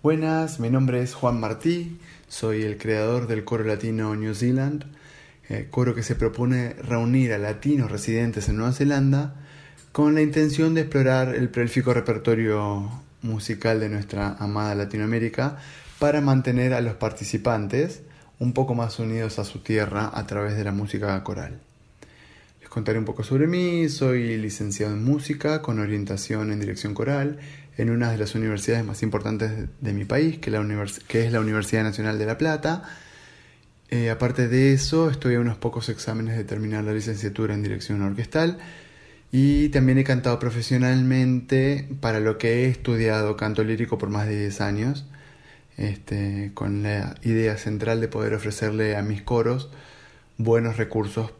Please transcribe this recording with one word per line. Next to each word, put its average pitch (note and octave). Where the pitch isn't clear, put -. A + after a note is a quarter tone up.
Buenas, D#3+
mi A#2
nombre B2+
es B2+
Juan A#2+
Martí, E3+
soy A2
el G#2
creador A2
del A2
Coro A2
Latino A2
New G#2+
Zealand, C3
eh, G#2+
coro B2
que A2+
se A2+
propone A#2+
reunir A#2+
a G#2
latinos G#2+
residentes A2+
en G#2
Nueva A#2
Zelanda C#3
con D3+
la D#3
intención D#3
de D#3+
explorar C3
el B2
prolífico B2
repertorio G#2+
musical A2
de G#2+
nuestra G2+
amada G#2
Latinoamérica A2
para D3
mantener B2+
a A#2+
los A#2
participantes A2
un B2
poco C3
más A#2
unidos A2+
a G#2+
su -
tierra G#2+
a A2
través G#2
de G#2+
la G2+
música G2+
coral. G2
Les -
contaré A2
un A2
poco A2
sobre C3+
mí. F3
Soy B2
licenciado G#2
en G#2+
música D3
con A2
orientación G#2
en G#2
dirección G2+
coral C#3+
en A#2
una A#2
de A2+
las G#2
universidades A2
más G#2
importantes A2
de G#2+
mi G2+
país, D#3
que -
la G#2+
univers-, G#2
que A2+
es A#2
la A#2
Universidad A2
Nacional G#2+
de G#2+
La A2+
Plata. D#3+
Eh, A#2
aparte A#2+
de C3
eso, D#3+
estoy C3+
a A#2+
unos A#2+
pocos A#2
exámenes A2+
de G#2+
terminar G#2+
la G#2+
licenciatura G#2+
en G#2+
dirección G2+
orquestal A#2+
y C#3+
también C3
he C3+
cantado B2
profesionalmente, B2+
para A2+
lo A2
que A#2
he -
estudiado A2
canto A2
lírico A2
por G2+
más G#2
de G#2
diez G2+
años, G#2+
este, G2+
con G2+
la G#2
idea A2
central A2
de A2+
poder A2
ofrecerle G#2+
a G2+
mis G#2
coros B2
buenos A#2
recursos A2